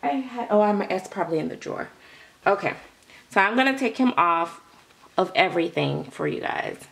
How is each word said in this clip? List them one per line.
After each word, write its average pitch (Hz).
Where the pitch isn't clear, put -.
I 269
had, 254
oh, 208
I'm, 208
it's 185
probably 165
in 160
the -
drawer. -
Okay, 196
so 202
I'm 202
gonna 269
take 240
him 247
off 170
of 185
everything 160
for -
you 151
guys. -